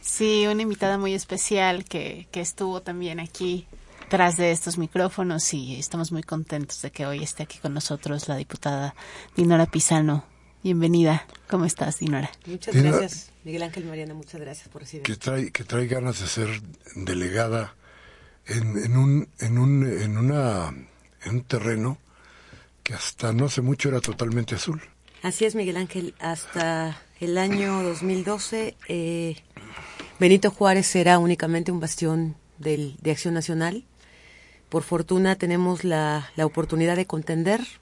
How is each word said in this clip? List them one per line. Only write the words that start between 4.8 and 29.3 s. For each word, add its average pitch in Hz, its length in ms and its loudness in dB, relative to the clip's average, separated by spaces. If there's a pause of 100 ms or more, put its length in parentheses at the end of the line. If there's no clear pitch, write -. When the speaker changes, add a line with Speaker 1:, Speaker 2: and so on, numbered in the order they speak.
Speaker 1:
y 131 240 -6
estamos 165 360 -4
muy 160 100 -4
contentos 156 600 -6
de 139 80 -8
que 143 160 -8
hoy 143 160 -6
esté 156 200 -8
aquí - 160 -12
con 143 160 -6
nosotros 147 540 -6
la 143 80 -4
diputada 143 580 -6 (400)
Dinora 170 320 6
Pizano. 156 580 2 (380)
Bienvenida. 165 640 4 (220)
¿Cómo 185 160 2
estás, 151 340 -2
Dinora? 147 320 -2 (160)
Speaker 2:
Muchas 180 280 -8
Speaker 3:
Dinora. 151 240 6
Speaker 2:
gracias, 180 320 -4 (140)
Miguel 165 180 -6
Ángel, 170 240 -8
Mariana, 156 280 -10
muchas 156 260 -16
gracias 143 280 -14
por 147 140 -18
recibirme. 139 240 -10
Speaker 3:
Que 110 120 -2
trae, 131 320 -4
que - 140 -6
trae 123 220 -2
ganas 123 340 -2
de 95 80 -6
ser 110 340 -4 (320)
delegada 98 800 -2 (720)
en, 113 320 -2
en 120 180 2
un, 139 320 4 (100)
en 120 200 0
un, 131 440 4
en 107 160 -2
una, 120 500 2 (560)
en 104 100 -4
un 123 80 0
terreno 113 560 -2 (840)
que - 120 -8
hasta - 380 -4
no 123 140 2
hace 135 140 -2
mucho 135 280 0
era 131 120 2
totalmente 113 540 -2
azul. 156 280 -6 (400)
Speaker 2:
Así 185 240 -2
es, 214 100 -2
Miguel 185 220 -2
Ángel. 180 420 -6
Hasta 165 840 -4 (160)
el 175 200 -2
año 196 440 0
dos 170 220 -4
mil 185 180 0
doce, 214 540 -4 (100)
eh, 170 500 -4 (840)